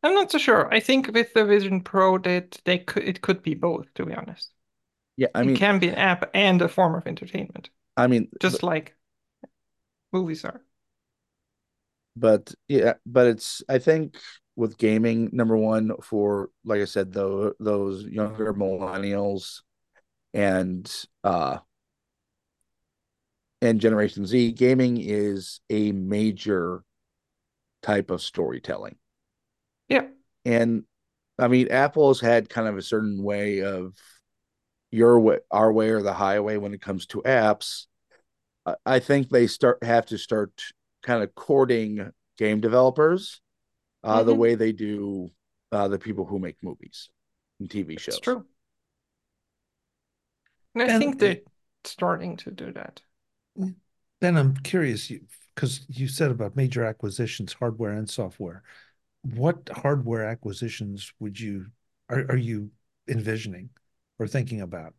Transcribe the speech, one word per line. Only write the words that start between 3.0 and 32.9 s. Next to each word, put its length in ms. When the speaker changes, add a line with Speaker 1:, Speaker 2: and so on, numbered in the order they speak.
Speaker 1:
it 180
could 200
be 140
both, 400
to 100
be 80
honest. 380
Speaker 2:
Yeah, 180
I 80
Speaker 1:
It 40
Speaker 2:
mean, 100
Speaker 1:
can 240
be 80
an 80
app 400
and 260
a 60
form 260
of 140
entertainment, 640
Speaker 2:
I 100
mean, 240
Speaker 1:
just 220
Speaker 2:
but 60
Speaker 1:
like 280
movies 340
are. 160
Speaker 2:
But 380
yeah, 260
but 220
it's, 400
I 120
think 380
with 220
gaming, 560
number 240
one, 340
for, 460
like 180
I 40
said, 260
tho-, 480
those 460
younger 480
millennials 1080
and, 580
uh, 360
and 200
Generation 440
Z, 280
gaming 460
is 600
a 220
major 920
type 260
of 120
storytelling. 760
Speaker 1:
Yeah. 200
Speaker 2:
And 400
I 100
mean, 220
Apple 400
has 100
had 300
kind 180
of 100
a 40
certain 400